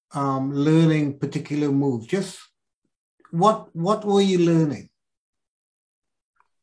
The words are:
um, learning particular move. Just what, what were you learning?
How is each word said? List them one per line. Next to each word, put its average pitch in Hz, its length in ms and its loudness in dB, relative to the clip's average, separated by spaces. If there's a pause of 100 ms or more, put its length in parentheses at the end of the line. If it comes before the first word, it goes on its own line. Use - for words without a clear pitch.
(140)
um, 139 380 -4
learning 151 680 2
particular 147 540 -4
move. 139 340 0
Just 190 320 -4 (920)
what, 202 440 0
what 208 300 -2
were 202 160 2
you 190 180 2
learning? 160 520 2 (1700)